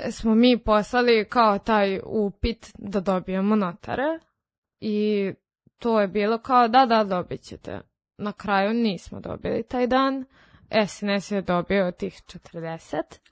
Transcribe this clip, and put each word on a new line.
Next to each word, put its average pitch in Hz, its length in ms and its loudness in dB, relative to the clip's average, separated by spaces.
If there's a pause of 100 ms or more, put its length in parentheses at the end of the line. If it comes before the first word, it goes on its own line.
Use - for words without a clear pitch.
(100)
smo 220 240 0
mi 240 240 6
poslali 220 680 2
kao 214 340 2
taj 202 460 0
upit 220 720 -4
da 202 260 -6
dobijemo 190 560 0
notare 233 600 -2 (640)
i 208 500 -2 (480)
to 226 220 0
je 202 80 2
bilo 208 300 0
kao, 247 300 4
„Da, 254 180 6
da, 220 180 2
dobit 185 380 -4
ćete.” - 380 -12 (380)
Na 202 140 -6
kraju 202 420 0
nismo 214 460 -4
dobili - 420 -4
taj 247 240 -2
dan. 262 380 0 (460)
S - 320 -2
N 208 80 -2
S 202 200 -2
je 202 120 -2
dobio 180 480 0
tih 185 320 -10
četrdeset. - 1000 -10 (120)